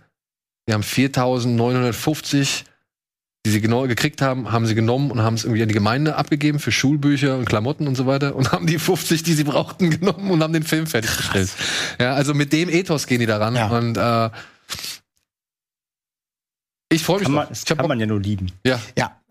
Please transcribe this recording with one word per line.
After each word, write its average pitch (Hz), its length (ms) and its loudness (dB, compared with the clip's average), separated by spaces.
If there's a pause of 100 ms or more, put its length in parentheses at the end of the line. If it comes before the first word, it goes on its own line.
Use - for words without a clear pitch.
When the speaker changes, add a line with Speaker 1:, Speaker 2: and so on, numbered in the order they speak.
(680)
Speaker 1:
Die 113 60 0
haben 107 100 0
viertausendneunhundertfünfzig, 127 1800 0 (800)
die 110 60 0
sie 104 100 2
genau 117 260 2
gekriegt 135 360 -2
haben, 131 300 -2
haben 117 140 2
sie 110 80 0
genommen 120 360 2
und 120 100 -2
haben 113 140 2
es 113 100 -4
irgendwie 113 160 0
an 113 80 2
die 107 60 0
Gemeinde 123 420 2
abgegeben 147 440 0
für 113 120 -2
Schulbücher 139 640 2
und 127 80 -2
Klamotten 113 420 -2
und 135 80 0
so 127 120 0
weiter 139 300 0
und 131 160 0
haben 175 140 0
die 165 120 2
fünfzig, 160 440 0
die 165 120 0
sie 147 100 2
brauchten, 156 460 0
<laughs> 160 100 0
genommen 190 300 0
und 160 120 4
haben 160 120 0
den 160 80 0
Film 160 240 -2
fertiggestellt. 107 640 -2 (500)
Ja, 127 140 0
also 143 180 0
mit 143 220 0
dem 170 160 2
Ethos 170 360 0
gehen 123 140 2
die 117 60 0
da 110 100 2
ran 110 180 0
Speaker 2:
Ja. 113 140 2
Speaker 1:
und, 117 300 0
äh, 113 320 2 (2500)
ich 160 120 2
freu 175 160 2
mich 202 60 -2
Speaker 3:
Kann 139 80 2
man, 151 100 2
Speaker 1:
drauf. - 80 -8
Speaker 3:
das - 140 -10
Speaker 1:
Ich - 60 0
hab 160 80 0
Speaker 3:
kann - 60 0
Speaker 1:
Bock. 165 60 0
Speaker 3:
man 120 100 0
ja 110 60 0
nur 107 140 0
lieben. 95 300 -2 (140)
Speaker 1:
Ja. 127 160 0 (160)
Speaker 2:
Ja, - 240 -4 (100)